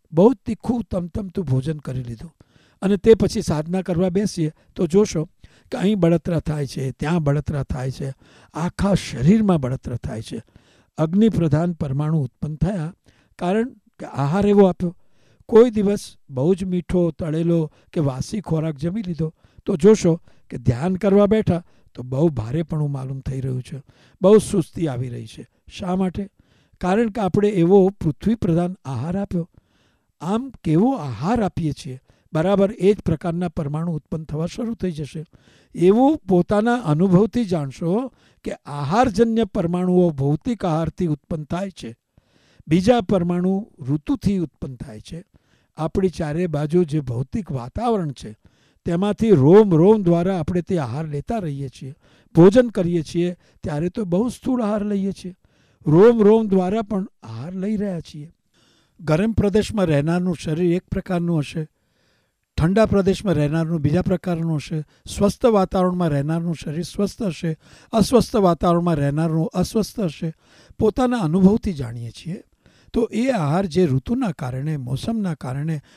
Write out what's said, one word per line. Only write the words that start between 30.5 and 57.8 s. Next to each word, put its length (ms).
કેવો 340
આહાર 440
આપીએ 320
છીએ, 260
બરાબર 380
એ 220
જ 100
પ્રકારના 480
પરમાણુ 420
ઉત્પન્ન 320
થવા 220
શરૂ 280
થઈ 180
જશે. 300
એવું 440
પોતાના 560
અનુભવથી 600
જાણશો 640
કે 100
આહારજન્ય 920
પરમાણુઓ 640
ભૌતિક 520
આહારથી 440
ઉત્પન્ન 360
થાય 280
છે, 180
બીજા 360
પરમાણુ 500
ઋતુથી 580
ઉત્પન્ન 380
થાય 240
છે. 200
આપણી 340
ચારે 340
બાજુ 380
જે 160
ભૌતિક 500
વાતાવરણ 640
છે, 200
તેમાંથી 480
રોમ 400
રોમ 280
દ્વારા 360
આપણે 240
તે 160
આહાર 280
લેતા 320
રહીએ 300
છીએ, 240
ભોજન 360
કરીએ 320
છીએ, 340
ત્યારે 320
તો 140
બહુ 240
સ્થૂળ 340
આહાર 220
લઈએ 280
છીએ, 220
રોમ 360
રોમ 260
દ્વારા 340
પણ 240
આહાર 320
લઈ 220
રહ્યા 240